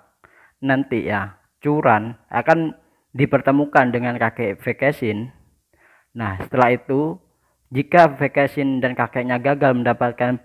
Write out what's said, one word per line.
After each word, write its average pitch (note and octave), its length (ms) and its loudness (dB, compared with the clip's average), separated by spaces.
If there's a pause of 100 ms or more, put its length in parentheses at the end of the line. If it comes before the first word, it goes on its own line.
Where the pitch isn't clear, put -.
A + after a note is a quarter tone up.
(580)
nanti C3+ 480 -2
ya, G2+ 320 -6 (240)
Curan A#2 640 2
akan D#3+ 480 0 (400)
dipertemukan C3+ 800 2
dengan A#2+ 240 -4
kakek A2+ 400 -2
Vacation. B2 720 -4 (800)
Nah, G#2+ 320 -6
setelah B2 320 2
itu, D3 480 -4 (480)
jika C#3+ 480 4
Vacation C#3 640 -2
dan B2 160 -2
kakeknya B2 400 -2
gagal C#3 400 2
mendapatkan A#2+ 680 0